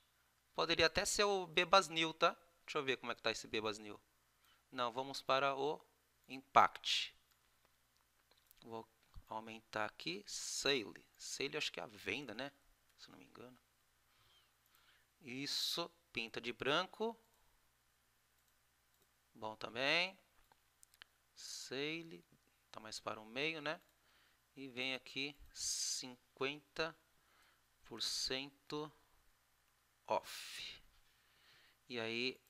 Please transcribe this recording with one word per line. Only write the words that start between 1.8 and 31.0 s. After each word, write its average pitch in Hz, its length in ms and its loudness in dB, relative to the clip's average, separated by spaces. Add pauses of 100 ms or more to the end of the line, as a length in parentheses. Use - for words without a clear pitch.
New, 160 240 2
tá? 175 240 4 (300)
Deixa - 120 -2
eu 143 60 2
ver 131 140 4
como 120 140 -4
é - 20 -10
que - 80 -14
tá 113 80 4
esse - 160 -2
Bebas 110 320 -2
New. 107 200 -12 (720)
Não, 123 220 0
vamos 131 300 -4
para 135 340 4
o 139 240 0 (480)
Impact. - 840 6 (1500)
Vou 113 260 -10 (400)
aumentar 110 580 -4
aqui, 170 400 -8
Sale. - 800 0 (100)
Sale - 400 -4
acho 147 160 -2
que - 80 -8
é - 20 -4
a 82 40 -6
venda, 104 480 -6
né? 131 180 -6 (460)
Se - 100 -20
eu - 40 -20
não - 60 -18
me - 60 -20
engano. - 340 -20 (1600)
Isso, 139 680 -2 (220)
pinta 117 280 -4
de 120 120 -4
branco. 180 640 0 (2250)
Bom 110 220 -6
também. 156 600 0 (1160)
Sale, 165 880 -8 (460)
tá - 100 -14
mais 110 200 -10
para 107 200 -6
o 107 40 -12
meio, 147 380 -2
né? 156 180 -4 (720)
E 135 140 -12
vem 131 260 -2
aqui 135 400 -6 (200)
cinquenta - 1400 -4 (880)
por 131 180 -10
cento 143 880 -4 (1120)
off. - 760 -4 (1080)